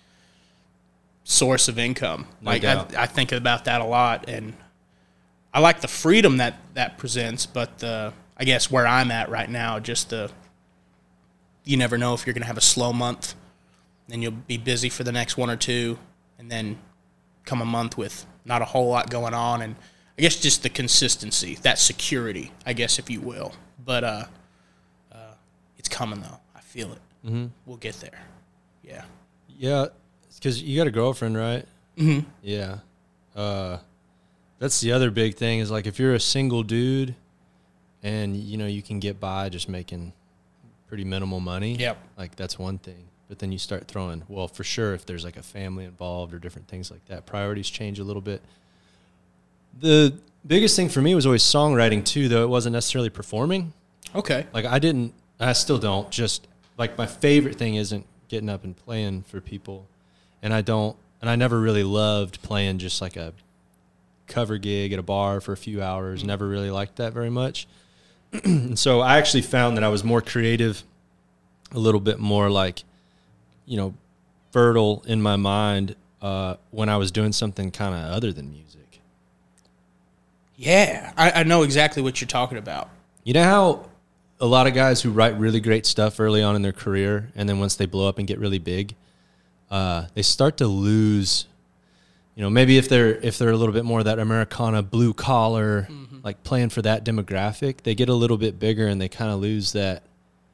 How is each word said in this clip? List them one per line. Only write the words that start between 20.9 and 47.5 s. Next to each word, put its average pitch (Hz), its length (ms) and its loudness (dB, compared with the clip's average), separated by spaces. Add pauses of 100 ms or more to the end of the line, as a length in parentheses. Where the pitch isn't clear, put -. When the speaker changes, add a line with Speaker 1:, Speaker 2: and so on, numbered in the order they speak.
Speaker 1:
that - 160 2
security, 113 720 -2 (140)
I 127 80 -6
guess, 117 260 -2
if - 100 -14
you 117 120 -8
will. - 320 -12 (300)
But, 120 200 -2
uh, 110 220 -4 (880)
uh, 107 40 -20 (600)
it's - 120 -10
coming, 107 320 -8
though. - 180 -18 (160)
I - 40 -20
feel 104 320 -14
it. 78 80 -20 (260)
Speaker 2:
Mm-hmm. 117 200 -6 (200)
Speaker 1:
We'll 123 120 -20
get 131 240 -12
there. - 180 -20 (640)
Yeah. - 200 -20 (540)
Speaker 2:
Yeah, 139 300 -2 (540)
'cause 123 200 -2
you 139 160 -6
got 165 100 2
a 123 40 -2
girlfriend, 113 460 -2
right? 117 280 -4 (320)
Speaker 1:
Mm-hmm. 151 300 2 (140)
Speaker 2:
Yeah. 101 380 -8 (560)
Uh, 98 420 -6 (840)
that's 131 220 -2
the 117 100 0
other 127 200 2
big 110 240 0
thing 113 240 -2
is, 107 120 -4
like, 107 160 -4
if 101 120 -8
you're 131 140 4
a 117 60 2
single 123 440 0
dude 127 520 -2 (880)
and, 104 320 -4
you 104 220 -8
know, 107 100 -6
you 101 140 -6
can 101 180 -8
get 98 200 -8
by 98 300 -6
just 87 200 -10
making 87 440 -12 (760)
pretty 101 160 -10
minimal 95 360 -4
money, 92 380 -6
Speaker 1:
Yep. 120 200 -4 (200)
Speaker 2:
like, 90 180 -14
that's - 240 -10
one 95 200 -8
thing. 90 260 -20 (240)
But 101 100 -20
then 95 120 -8
you 95 60 -6
start - 300 -10
throwing, 87 400 -10
well, 95 220 -8
for - 140 -14
sure, 107 300 -4
if 87 120 -10
there's, 85 180 -12
like, 85 140 -16
a - 60 -20
family 95 420 -12
involved 90 480 -10
or 87 60 -14
different 90 280 -16
things 92 240 -14
like - 140 -20
that, 90 200 -18
priorities 101 440 -6